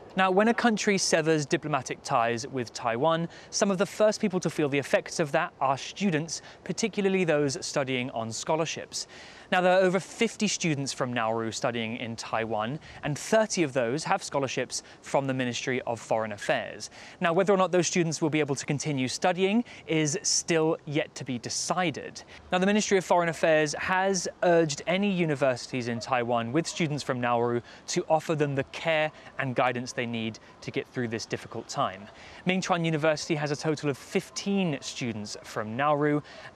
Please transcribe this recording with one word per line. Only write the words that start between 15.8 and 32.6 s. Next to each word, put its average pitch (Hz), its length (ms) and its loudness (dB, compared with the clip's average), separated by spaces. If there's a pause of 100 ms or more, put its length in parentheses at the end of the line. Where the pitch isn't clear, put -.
of 117 160 -4
Foreign 110 340 -2
Affairs. 104 580 -4 (300)
Now, 175 120 2
whether 190 220 4
or - 20 6
not 185 160 2
those 180 140 4
students 165 340 0
will 160 80 2
be 151 120 2
able 139 160 0
to - 100 -8
continue 139 420 0
studying 190 560 2 (220)
is 160 360 2
still 160 600 2
yet 151 300 -4
to - 100 -12
be 123 140 -4
decided. 156 840 -4 (300)
Now, 185 60 4
the 185 80 4
Ministry 202 320 4
of 175 80 -2
Foreign 175 240 4
Affairs 156 480 4
has 185 500 0 (140)
urged 170 440 4
any 196 240 2
universities 135 800 0
in 117 100 -2
Taiwan 120 540 0
with 165 140 2
students 147 360 -2
from 131 160 -2
Nauru 120 440 2 (240)
to - 240 -2
offer 160 240 2
them 143 200 0
the 135 100 0
care 156 460 0 (280)
and 135 160 -2
guidance 127 400 0
they 123 100 -2
need 113 340 -4 (220)
to - 100 -12
get - 160 -4
through 120 220 -4
this 110 160 -4
difficult - 440 -8
time. 101 340 -4 (420)
Ming 185 160 2